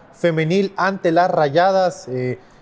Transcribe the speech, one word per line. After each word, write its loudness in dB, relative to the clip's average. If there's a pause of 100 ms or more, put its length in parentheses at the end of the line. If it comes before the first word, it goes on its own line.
(140)
femenil -2
ante 0
las 2
Rayadas. 0
Eh, -4 (240)